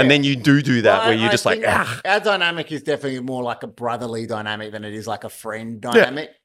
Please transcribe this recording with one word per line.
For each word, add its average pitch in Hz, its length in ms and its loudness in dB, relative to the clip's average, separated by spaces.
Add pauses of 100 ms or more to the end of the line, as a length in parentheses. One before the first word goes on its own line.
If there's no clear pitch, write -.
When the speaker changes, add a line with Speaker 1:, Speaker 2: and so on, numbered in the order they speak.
Speaker 1:
yeah. 131 40 6
Speaker 2:
then 143 160 6
you 139 120 0
do 143 260 4
do 127 200 2
that 98 180 6
Speaker 1:
Well, 113 80 2
Speaker 2:
where 113 80 4
Speaker 1:
I, 110 40 0
Speaker 2:
you're 117 80 2
Speaker 1:
I 123 40 2
Speaker 2:
just 120 140 0
like, 113 140 2
Speaker 1:
think 110 120 0
Speaker 2:
"Ah." 120 340 -2
Speaker 1:
our 196 140 4
dynamic 175 520 -2
is 147 100 -6
definitely 135 380 -4
more 127 220 -6
like 117 200 -6
a 123 60 -8
brotherly 117 580 -6
dynamic 107 460 -6
than 107 120 -10
it 104 100 -10
is, 107 120 -10
like, 107 180 -6
a 107 40 -10
friend 110 560 -10
Speaker 2:
Yeah. 123 80 -2
Speaker 1:
dynamic. 127 380 4 (140)